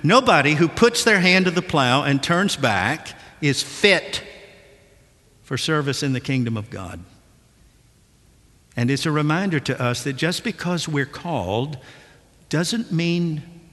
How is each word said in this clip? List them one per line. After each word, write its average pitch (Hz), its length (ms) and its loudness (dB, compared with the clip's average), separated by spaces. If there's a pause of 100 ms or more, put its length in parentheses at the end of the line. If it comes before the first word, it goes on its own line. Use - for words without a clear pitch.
"Nobody 165 520 4
who 160 140 4
puts - 360 2
their 208 160 6
hand 185 260 4
to 180 40 2
the 170 120 -2
plow 139 400 2
and 139 200 0
turns 180 340 0
back 117 580 -2 (260)
is 139 220 0
fit - 600 0 (1200)
for 131 140 -6
service 143 460 -2
in 139 100 -2
the 123 80 -2
kingdom 120 360 -2
of 104 140 -8
God." 90 300 -12 (1800)
And 120 140 0
it's 139 160 -2
a 160 40 0
reminder 156 500 0
to 135 200 -4
us 123 240 -2
that 139 100 -4
just 160 300 -4
because 175 420 -4
we're 143 200 -2
called 131 720 -4 (680)
doesn't 180 440 -2
mean 170 500 -2 (300)